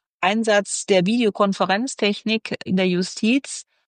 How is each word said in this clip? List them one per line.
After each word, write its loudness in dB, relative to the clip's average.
Einsatz 0
der 4
Videokonferenztechnik 0
in -2
der 2
Justiz. -2